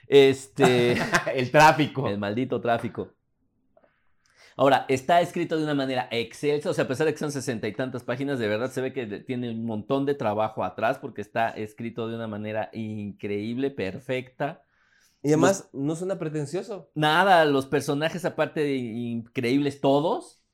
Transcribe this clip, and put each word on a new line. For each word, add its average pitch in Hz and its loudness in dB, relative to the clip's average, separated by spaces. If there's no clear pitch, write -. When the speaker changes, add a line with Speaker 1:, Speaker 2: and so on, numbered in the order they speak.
Speaker 1:
Este 131 6
Speaker 2:
<laughs> - 0
El 127 -2
tráfico. 151 6
Speaker 1:
El 101 -2
maldito 113 -2
tráfico. 117 -4
Ahora, 135 6
está 135 2
escrito 165 -2
de 156 -2
una 151 -2
manera 135 -2
excelsa, 147 -2
o 151 -2
sea, 143 0
a - -2
pesar 156 0
de 151 2
que - -10
son 151 -4
sesenta 120 -6
y 104 -4
tantas 127 -6
páginas, 135 -4
de 110 0
verdad 110 -2
se 127 -6
ve 131 -4
que 127 -6
de-, 101 -8
tiene 123 -6
un 113 -6
montón 117 -2
de 143 0
trabajo 107 -2
atrás, 113 -2
porque 113 -12
está 113 -2
escrito 113 -10
de 113 -8
una 113 -8
manera 107 -6
increíble, 107 -6
perfecta. 127 -8
Speaker 2:
Y 143 0
además, 170 2
Speaker 1:
Los 135 -8
Speaker 2:
no 156 -2
suena 185 -6
pretencioso. 165 -8
Speaker 1:
Nada, 160 6
los 139 2
personajes 151 -2
aparte 156 -2
de 143 0
increíbles 120 -2
todos. 151 0